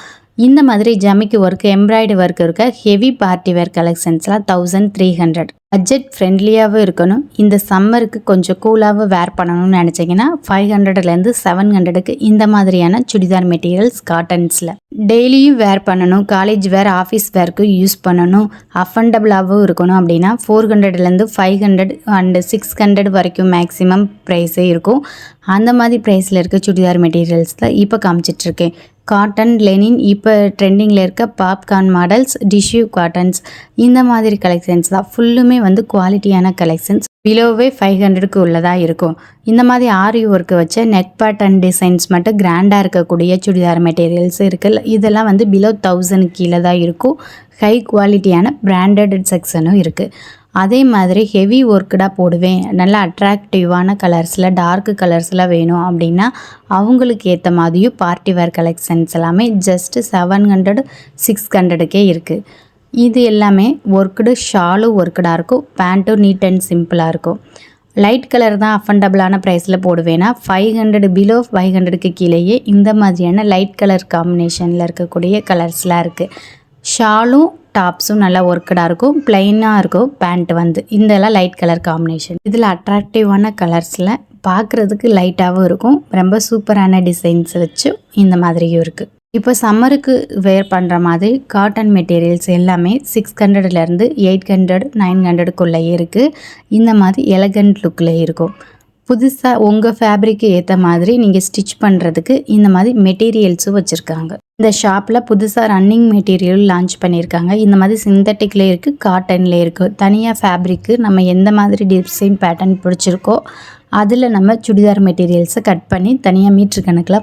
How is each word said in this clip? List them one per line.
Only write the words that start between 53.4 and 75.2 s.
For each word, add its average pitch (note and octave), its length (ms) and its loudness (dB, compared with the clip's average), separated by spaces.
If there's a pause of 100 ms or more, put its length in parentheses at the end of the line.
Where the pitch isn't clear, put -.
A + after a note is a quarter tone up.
கலர்ஸ்ல, F3 480 0 (100)
டார்க் F#3 320 -2 (100)
கலர்ஸ்ல F3+ 520 -2
வேணும் E3+ 340 0
அப்படின்னா, F3 400 0 (500)
அவங்களுக்கு A#3 560 0
ஏத்த F3 260 -2
மாதிரியும் F3 420 0
பார்ட்டி F3+ 360 -4
வேர் E3+ 200 -2
கலெக்ஷன்ஸ் E3 600 -4
எல்லாமே F3 260 0 (220)
just F3+ 280 -4 (160)
செவன் G3 400 0
ஹண்ட்ரட், G3 300 0 (440)
சிக்ஸ் - 320 -2
ஹண்ட்ரடுக்கே F3 540 0
இருக்கு. E3 260 -4 (680)
இது B3 160 2 (100)
எல்லாமே G#3 360 2 (320)
ஒர்க்குடு, G3+ 340 0 (160)
ஷாலும் G3+ 520 0
ஒர்க்குடா F3 380 -2
இருக்கும், B3+ 240 -2 (160)
பேண்ட்டும் F#3+ 460 0
neat G3 240 0
and F#3 200 0
simple-ஆ E3+ 440 -2
இருக்கும். E3+ 260 -6 (640)
லைட் B3 280 0
கலர் A3 300 0
தான் G#3+ 160 0
அஃபோர்டபுளான G3 680 0
ப்ரைஸில் F#3 400 -2
போடுவேன்னா, E3+ 420 0 (160)
ஃபைவ் G3 260 0 (100)
ஹண்ட்ரட், G#3 360 2
below G#3 220 2 (100)
ஃபைவ் F#3 280 0
ஹண்ட்ரடுக்கு F3+ 340 -2 (100)
கீழேயே F3 360 0 (180)
இந்த G3+ 140 4 (120)
மாதிரியான F#3 540 0
லைட் G3 260 -2
கலர் F#3+ 340 0
காம்பினேஷனில் E3+ 760 -2
இருக்கக்கூடிய F3 520 -4 (100)